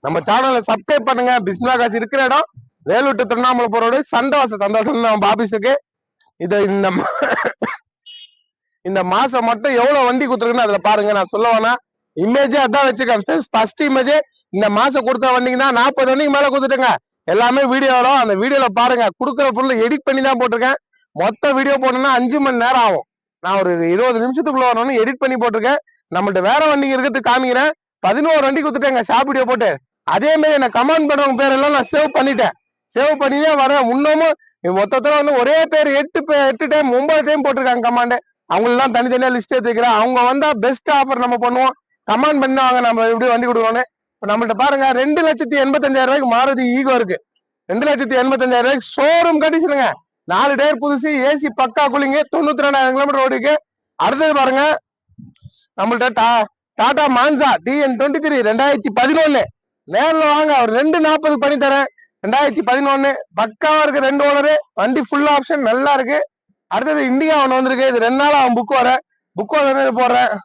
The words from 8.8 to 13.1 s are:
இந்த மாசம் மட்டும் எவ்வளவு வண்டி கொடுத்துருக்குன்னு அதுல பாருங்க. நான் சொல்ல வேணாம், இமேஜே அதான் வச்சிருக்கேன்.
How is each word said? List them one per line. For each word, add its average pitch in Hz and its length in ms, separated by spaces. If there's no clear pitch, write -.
இந்த 190 200
மாசம் 233 440
மட்டும் 233 280
எவ்வளவு 269 300
வண்டி 247 200
கொடுத்துருக்குன்னு 233 400
அதுல 202 120
பாருங்க. 214 240
நான் 196 200
சொல்ல 214 200
வேணாம், 226 260
இமேஜே 247 440
அதான் 269 280
வச்சிருக்கேன். 233 360